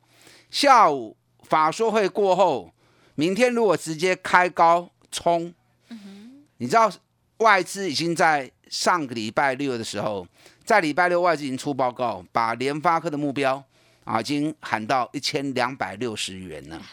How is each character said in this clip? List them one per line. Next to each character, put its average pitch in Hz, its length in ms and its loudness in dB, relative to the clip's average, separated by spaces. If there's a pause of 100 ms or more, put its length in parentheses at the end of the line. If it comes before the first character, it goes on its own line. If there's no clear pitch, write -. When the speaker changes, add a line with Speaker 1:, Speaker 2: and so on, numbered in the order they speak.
(500)
Speaker 1:
下 240 400 6
午 120 240 -4 (280)
法 156 280 2
说 220 200 -2
会 208 180 2
过 190 260 0
后， 147 380 0 (420)
明 160 200 0
天 247 180 2
如 233 100 0
果 185 140 4
直 160 180 -6
接 180 220 0
开 180 320 2
高 175 400 2 (240)
冲， 170 400 -2 (380)
Speaker 2:
嗯 233 120 -16
哼。 208 420 -20 (120)
Speaker 1:
你 120 100 -8
知 131 60 -8
道 220 180 4 (500)
外 208 220 4
资 190 280 -8
已 - 20 -4
经 165 240 -2
在 151 340 0 (200)
上 175 360 -2
个 123 80 -10
礼 110 160 -4
拜 139 240 0
六 131 220 -4
的 113 80 -6
时 101 160 -8
候， 104 260 -6 (380)
在 214 160 4
礼 151 120 0
拜 180 160 2
六 175 120 0
外 175 160 2
资 147 80 -8
已 139 40 -6
经 131 80 -6
出 143 160 -4
报 127 200 -2
告， 107 400 -6
把 117 220 0
联 131 260 -4
发 165 180 2
科 160 100 -8
的 147 80 -4
目 143 160 -2
标 135 300 -2 (400)
啊， 113 180 -2
已 113 40 -4
经 147 360 -2
喊 110 240 -2
到 123 280 0
一 143 80 -8
千 139 340 -4
两 123 220 -2
百 95 200 -6
六 110 200 -6
十 95 200 -10
元 78 320 -14
了。 80 140 -14 (100)